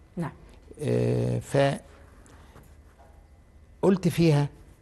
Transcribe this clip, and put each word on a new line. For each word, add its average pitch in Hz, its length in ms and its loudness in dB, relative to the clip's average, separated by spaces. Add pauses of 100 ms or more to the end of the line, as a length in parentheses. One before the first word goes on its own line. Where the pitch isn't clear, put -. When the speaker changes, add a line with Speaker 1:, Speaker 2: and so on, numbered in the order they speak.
(160)
Speaker 1:
نعم. 165 160 -8 (500)
Speaker 2:
آه، 120 560 -2
فقلت 139 400 0 (2250)
فيها 151 400 2 (340)